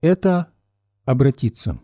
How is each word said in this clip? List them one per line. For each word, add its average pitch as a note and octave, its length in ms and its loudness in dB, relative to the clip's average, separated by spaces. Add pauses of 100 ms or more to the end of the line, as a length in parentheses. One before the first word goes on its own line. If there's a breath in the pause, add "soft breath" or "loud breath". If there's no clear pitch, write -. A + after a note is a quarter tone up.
это F3 520 0 (520)
обратиться. C3 800 -2